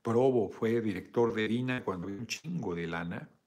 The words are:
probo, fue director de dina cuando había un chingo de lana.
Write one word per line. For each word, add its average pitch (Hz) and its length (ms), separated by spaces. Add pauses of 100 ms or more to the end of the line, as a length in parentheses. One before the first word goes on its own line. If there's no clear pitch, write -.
probo, 120 480
fue 117 320
director 107 520
de 107 140
dina 127 380
cuando 90 240
había 98 100
un 117 80
chingo 87 480
de 85 140
lana. 85 400 (180)